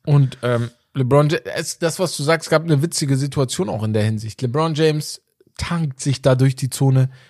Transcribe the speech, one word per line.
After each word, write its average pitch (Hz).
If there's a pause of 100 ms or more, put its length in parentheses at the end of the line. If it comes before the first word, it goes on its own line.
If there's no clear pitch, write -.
Und, 143
ähm, 120 (240)
LeBron 139
Ja-, 165 (180)
es, -
das, 165
was 185
du 143
sagst, 160
gab 160
eine 151
witzige 143
Situation 139
auch 107
in 107
der 107
Hinsicht. 110
LeBron 151
James 151 (380)
tankt 165
sich 139
da 135
durch 131
die 131
Zone, 131 (200)